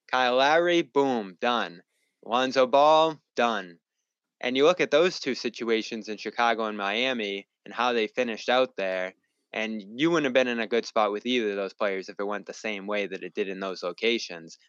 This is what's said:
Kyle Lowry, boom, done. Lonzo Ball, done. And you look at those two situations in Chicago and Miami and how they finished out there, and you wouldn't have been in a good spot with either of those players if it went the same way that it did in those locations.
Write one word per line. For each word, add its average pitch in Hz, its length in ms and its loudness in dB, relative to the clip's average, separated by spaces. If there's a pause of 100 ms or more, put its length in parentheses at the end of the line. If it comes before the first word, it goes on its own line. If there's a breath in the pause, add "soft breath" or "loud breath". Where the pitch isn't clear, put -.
Kyle 127 260 2
Lowry, 170 460 4
boom, 127 580 0
done. 104 420 -2 (420)
Lonzo 131 440 2
Ball, 151 520 6 (160)
done. 101 440 -2 (640)
And 123 140 -2
you 135 80 4
look 175 160 6
at 143 120 0
those 170 280 2
two 131 140 -4
situations 113 720 -4
in 107 100 -8
Chicago 113 480 0
and 107 120 -6
Miami 104 680 -2 (180)
and 101 80 -16
how 120 200 0
they 113 140 0
finished 117 400 -6
out 127 280 2
there, 92 400 -4 (380)
and 110 280 -4 (180)
you 160 120 2
wouldn't 160 140 2
have 127 80 0
been 127 140 4
in 120 120 -2
a 113 80 -4
good 113 180 0
spot 107 260 2
with 104 140 -6
either 120 240 0
of 101 60 -2
those 98 180 -4
players 98 360 -4
if 98 100 -10
it 101 80 -4
went 101 180 -6
the 95 80 -12
same 98 320 -8
way 104 220 -2
that 90 160 -10
it 90 100 -12
did 101 160 -4
in 95 100 -8
those 95 220 -6
locations. 90 760 -4 (120)